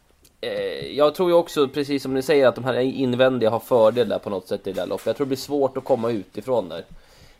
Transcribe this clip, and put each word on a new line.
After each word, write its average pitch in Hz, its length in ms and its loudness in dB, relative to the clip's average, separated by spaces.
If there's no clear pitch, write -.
eh, 98 460 -6
jag 147 180 4
tror 185 160 0
ju 170 40 4
också, 160 340 2
precis 139 340 -2
som 135 120 -4
ni 131 80 0
säger, 139 240 4
att 117 80 4
de 123 100 -8
här 123 160 -2
invändiga 127 720 2
har 113 100 0
fördel 113 480 4
där 92 100 -2
på 107 120 -8
något 95 180 -6
sätt - 180 -6
i 95 60 -6
det 92 80 -6
där 90 60 -6
loppet. 98 200 -6
Jag 110 100 -2
tror 143 100 -2
det - 20 -10
blir 131 80 -2
svårt 139 400 -2
att 123 80 -8
komma 117 260 0
utifrån 107 580 -4
där. 82 140 -10